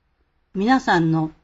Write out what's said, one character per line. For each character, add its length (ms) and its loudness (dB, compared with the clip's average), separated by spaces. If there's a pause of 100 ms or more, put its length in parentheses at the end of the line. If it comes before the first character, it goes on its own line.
(520)
皆 280 0
さ 180 0
ん 140 0
の 180 -2 (140)